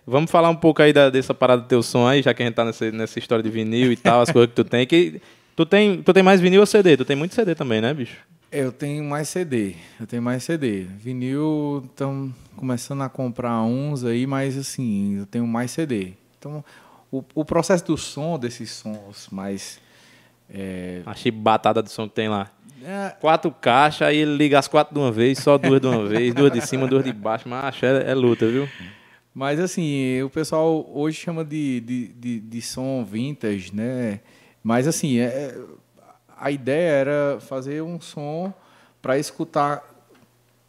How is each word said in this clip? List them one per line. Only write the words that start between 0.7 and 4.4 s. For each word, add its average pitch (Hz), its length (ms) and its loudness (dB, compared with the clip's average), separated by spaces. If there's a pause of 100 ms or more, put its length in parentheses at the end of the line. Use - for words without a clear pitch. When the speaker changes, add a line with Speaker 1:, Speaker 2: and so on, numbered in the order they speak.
Speaker 1:
aí 151 100 8
da, 143 200 6
dessa 131 200 0
parada 127 300 4
do 117 60 -16
teu 123 160 4
som 120 240 2
aí, 135 160 4
já 120 100 4
que 120 80 -2
a 120 60 0
gente 113 80 -4
tá 117 100 0
nessa, 110 260 -4
nessa 110 280 -6
história 113 240 0
de 110 80 -4
vinil 113 400 0
e 117 40 2
tal, 120 260 4
as 120 100 2
coisas 120 180 6